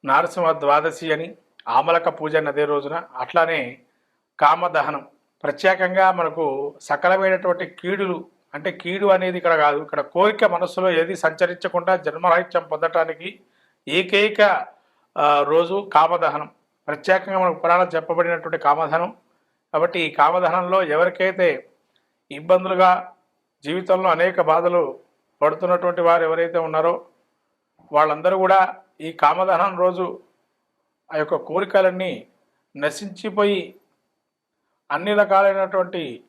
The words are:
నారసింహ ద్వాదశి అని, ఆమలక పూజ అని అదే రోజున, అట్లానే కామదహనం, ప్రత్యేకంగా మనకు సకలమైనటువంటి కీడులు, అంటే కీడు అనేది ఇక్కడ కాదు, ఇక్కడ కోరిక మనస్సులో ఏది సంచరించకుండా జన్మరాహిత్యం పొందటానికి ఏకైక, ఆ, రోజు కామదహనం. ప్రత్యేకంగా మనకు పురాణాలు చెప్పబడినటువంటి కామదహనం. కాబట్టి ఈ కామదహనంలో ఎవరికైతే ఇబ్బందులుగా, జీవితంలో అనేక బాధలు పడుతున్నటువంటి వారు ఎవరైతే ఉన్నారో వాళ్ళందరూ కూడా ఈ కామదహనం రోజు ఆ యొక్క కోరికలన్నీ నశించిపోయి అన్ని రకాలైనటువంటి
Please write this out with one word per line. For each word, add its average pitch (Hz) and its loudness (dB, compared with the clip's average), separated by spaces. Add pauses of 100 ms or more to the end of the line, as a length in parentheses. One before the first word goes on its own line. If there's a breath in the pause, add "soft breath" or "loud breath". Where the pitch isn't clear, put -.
నారసింహ 160 2
ద్వాదశి 156 0
అని, 165 -6 (320)
ఆమలక 165 0
పూజ 156 -6
అని 156 2
అదే 143 0
రోజున, 147 -4 (120)
అట్లానే 151 -2 (600)
కామదహనం, 151 0 (360)
ప్రత్యేకంగా 185 2
మనకు 151 -4
సకలమైనటువంటి 185 0
కీడులు, 185 -6 (280)
అంటే 156 -6
కీడు 185 -6
అనేది 185 2
ఇక్కడ 170 2
కాదు, 147 2
ఇక్కడ 151 -6
కోరిక 208 0
మనస్సులో 185 0
ఏది 165 0
సంచరించకుండా 175 -2
జన్మరాహిత్యం 170 -2
పొందటానికి 165 -4 (480)
ఏకైక, 196 2 (520)
ఆ, 147 4
రోజు 170 0
కామదహనం. 165 2 (380)
ప్రత్యేకంగా 185 -2
మనకు 170 -2
పురాణాలు 175 0
చెప్పబడినటువంటి 165 -2
కామదహనం. 160 0 (580)
కాబట్టి 170 0
ఈ 160 -2
కామదహనంలో 180 2
ఎవరికైతే 180 0 (640)
ఇబ్బందులుగా, 180 2 (520)
జీవితంలో 185 0
అనేక 180 2
బాధలు 170 0 (420)
పడుతున్నటువంటి 175 0
వారు 170 4
ఎవరైతే 170 -2
ఉన్నారో 160 -2 (880)
వాళ్ళందరూ 156 2
కూడా 185 2 (260)
ఈ 160 -10
కామదహనం 180 0
రోజు 180 -2 (960)
ఆ 156 -4
యొక్క 151 -2
కోరికలన్నీ 185 -2 (500)
నశించిపోయి 190 -4 (1160)
అన్ని 180 -2
రకాలైనటువంటి 190 0